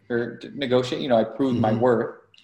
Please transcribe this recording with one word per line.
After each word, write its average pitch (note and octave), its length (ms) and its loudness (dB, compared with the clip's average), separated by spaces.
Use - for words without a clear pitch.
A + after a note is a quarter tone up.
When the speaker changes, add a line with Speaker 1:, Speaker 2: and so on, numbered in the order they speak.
Speaker 1:
or A#2+ 300 -4
to - 100 -16
negotiate. B2+ 440 0
You D3 80 -4
know, A#2 80 6
I A2 60 4
proved B2+ 360 -2
my A2 120 2
Speaker 2:
Mm-hmm. A2+ 80 0
Speaker 1:
worth. A#2 360 2